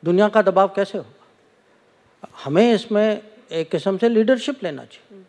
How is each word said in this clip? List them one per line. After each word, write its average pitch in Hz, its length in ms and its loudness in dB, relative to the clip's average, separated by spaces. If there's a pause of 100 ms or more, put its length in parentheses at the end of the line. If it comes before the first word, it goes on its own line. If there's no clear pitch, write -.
दुनिया 180 240 2
का 214 140 2
दबाव 190 260 4
कैसे 196 300 -6
होगा? - 260 -16 (1200)
हमें 208 300 2
इसमें 208 480 -2 (300)
एक 160 180 -6
किस्म 185 280 -4
से 233 100 2
लीडरशिप 240 560 0
लेना 139 200 -10
चाहिए 190 440 -20